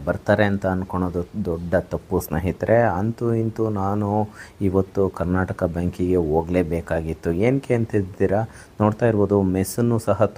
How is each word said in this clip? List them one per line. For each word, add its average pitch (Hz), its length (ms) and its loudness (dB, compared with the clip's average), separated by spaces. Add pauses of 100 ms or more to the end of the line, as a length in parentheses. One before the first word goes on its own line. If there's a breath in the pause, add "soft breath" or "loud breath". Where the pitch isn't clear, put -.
ಬರ್ತಾರೆ 101 380 2
ಅಂತ 101 220 0
ಅಂದ್ಕೊಳೋದು 92 540 -2 (240)
ದೊಡ್ಡ 85 300 -4 (180)
ತಪ್ಪು 82 280 -4
ಸ್ನೇಹಿತರೆ. 87 560 0 (220)
ಅಂತೂ 117 360 -2
ಇಂತೂ 113 360 -2
ನಾನು 101 380 -2 (520 loud breath)
ಇವತ್ತು 95 480 2
ಕರ್ನಾಟಕ 92 560 -2
ಬ್ಯಾಂಕಿಗೆ 90 540 0 (140)
ಹೋಗಲೇಬೇಕಾಗಿತ್ತು. 82 1000 -2
ಏನಕ್ಕೆ 123 420 0
ಅಂತಿದ್ದೀರಾ, 101 680 0 (400 loud breath)
ನೋಡ್ತಾ 107 260 2
ಇರ್ಬೋದು 101 320 4 (160)
ಮೆಸ್ಸನ್ನು 117 440 0
ಸಹ 104 280 0 (120)